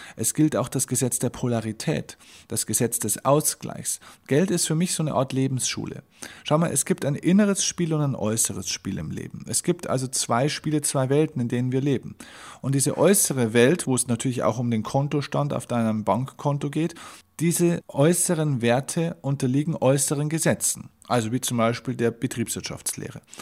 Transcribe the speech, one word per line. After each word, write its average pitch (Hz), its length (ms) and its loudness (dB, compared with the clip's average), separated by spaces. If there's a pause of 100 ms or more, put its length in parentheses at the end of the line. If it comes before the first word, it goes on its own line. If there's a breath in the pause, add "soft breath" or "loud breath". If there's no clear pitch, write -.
(160 loud breath)
Es - 160 -2
gilt 156 240 2
auch 123 100 0
das - 180 -2
Gesetz 123 320 -2
der 123 120 0
Polarität, 117 880 -4 (320 loud breath)
das - 160 -4
Gesetz - 340 0
des - 240 -4
Ausgleichs. - 800 0 (260 loud breath)
Geld 160 240 2
ist 170 160 0
für 156 80 0
mich 180 180 0
so - 80 -2
eine 151 120 -2
Art 131 180 0
Lebensschule. 131 720 -2 (400 loud breath)
Schau 151 140 2
mal, 165 140 2
es - 120 0
gibt - 220 -2
ein 143 100 2
inneres 196 480 4
Spiel 165 300 -2
und 151 80 0
ein 139 140 0
äußeres 104 540 -2
Spiel 95 280 -6
im 80 140 -6
Leben. - 360 -10
Es - 160 -2
gibt 170 240 -2
also 131 200 -2
zwei 120 420 0
Spiele, 151 320 -2
zwei 135 260 0
Welten, 147 340 2
in 120 60 0
denen 123 240 0
wir 131 100 0
leben. 135 340 -2 (460 loud breath)
Und 139 140 0
diese 139 220 0
äußere 135 560 4
Welt, 123 340 6
wo 131 80 2
es - 120 0
natürlich 120 360 -2
auch 110 160 2
um 123 100 0
den 110 140 0
Kontostand 143 720 -2
auf 120 140 -4
deinem 113 360 0
Bankkonto 139 680 0
geht, 156 260 -2 (460 loud breath)
diese 170 480 2
äußeren 156 720 2
Werte 135 600 0
unterliegen 139 540 0
äußeren 143 540 2
Gesetzen. - 600 0 (180)
Also 113 260 0
wie 131 80 0
zum 123 160 -2
Beispiel 117 360 0
der 117 180 2
Betriebswirtschaftslehre. - 1120 -6 (200 loud breath)